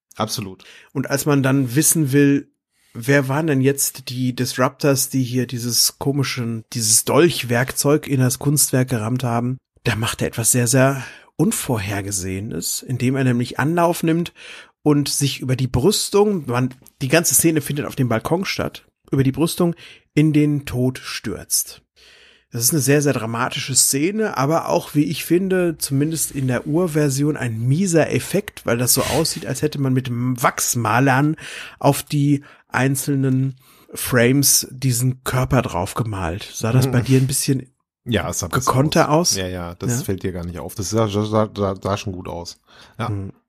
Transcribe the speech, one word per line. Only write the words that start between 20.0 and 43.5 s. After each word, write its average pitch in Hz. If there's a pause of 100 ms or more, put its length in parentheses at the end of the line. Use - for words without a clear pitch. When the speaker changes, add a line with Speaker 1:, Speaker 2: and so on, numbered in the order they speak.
Speaker 2:
in 151
den 147
Tod 127
stürzt. - (720)
Das 117
ist 127
eine 156
sehr, 139
sehr 143
dramatische 120
Szene, 196
aber 143
auch, -
wie 147
ich 175
finde, 180
zumindest 147
in 135
der 123
Urversion 151
ein 113
mieser 151
Effekt, -
weil 117
das 123
so 175
aussieht, 160
als -
hätte 147
man 135
mit 131
Wachsmalern 127 (420)
auf 139
die 143 (260)
einzelnen 135 (380)
Frames 131
diesen 127
Körper 127
drauf 90
gemalt. 98
Sah 110
das 131
bei 123
Speaker 1:
Mhm. 110
Speaker 2:
dir 131
ein 131
bisschen 135 (380)
Speaker 1:
Ja, 87
es -
sah 87
besser 131
Speaker 2:
gekonnter 151
aus? 156
Speaker 1:
Ja, 92
ja, 90
das 120
Speaker 2:
Ja? 143
Speaker 1:
fällt 95
dir 95
gar 85
nicht 85
auf. 82
Das 92
sah, 113
sah, 104 (300)
sah, 98
sah 101
schon 101
gut 87
aus. 85 (400)
Ja. 113
Speaker 2:
Mhm. 98 (160)